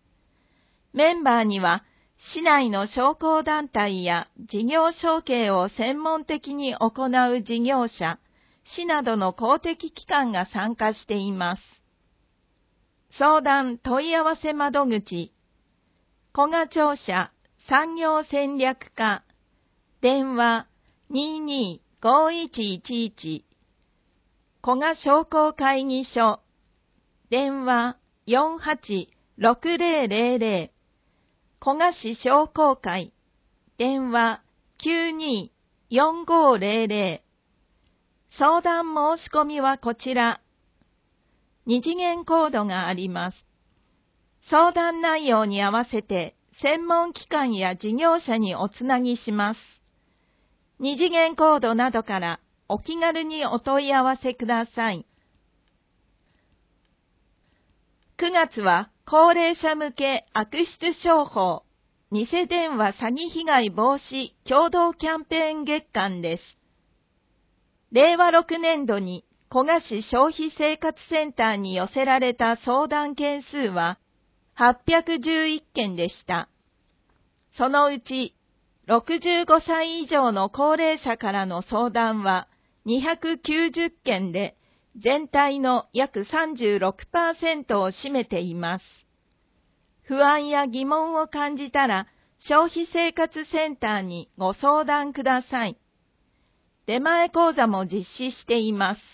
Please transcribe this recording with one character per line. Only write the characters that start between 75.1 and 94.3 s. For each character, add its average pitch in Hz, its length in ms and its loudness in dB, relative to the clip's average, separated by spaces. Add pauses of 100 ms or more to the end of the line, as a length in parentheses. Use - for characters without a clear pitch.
十 320 280 0
一 311 160 -4 (100)
件 202 220 -4
で 170 140 -2
し - 180 -16
た。 170 220 -4 (1080)
そ 240 100 2
の 285 200 4
う 285 120 -2
ち、 262 360 -6 (500)
六 240 340 0
十 349 260 0
五 320 140 6
歳 330 440 -4
以 262 40 -8
上 269 240 2
の 196 200 -2
高 294 240 2
齢 320 240 0
者 233 180 -4
か 214 140 -4
ら 196 160 -2
の 180 160 -6
相 233 260 -2
談 220 320 0
は 190 260 0 (380)
二 233 160 0
百 330 360 -4
九 320 320 0
十 339 220 -4
件 190 400 -4
で、 185 240 -6 (400)
全 262 320 -2
体 277 320 0
の 254 340 0
約 220 320 -2
三 311 300 -4
十 208 240 0
六 190 320 -2
パ 339 200 0
ー 330 80 -12
セ 330 140 0
ン 294 100 -8
ト 202 180 0
を 190 100 0
占 269 200 -10
め 247 140 -2
て 180 140 -6
い 175 160 -6
ま 175 240 -6
す。 - 60 -20 (1200)
不 277 220 2
安 294 220 4
や 285 180 0
疑 262 200 -4
問 320 360 0
を 311 60 -4
感 294 280 -6
じ 269 160 -10
た 277 140 2
ら、 196 220 -2 (320)
消 302 260 4
費 330 220 -4
生 339 260 0
活 320 320 -4
セ 311 220 -2
ン 294 80 -8
タ 214 220 -2
ー 190 40 -4
に 175 360 -10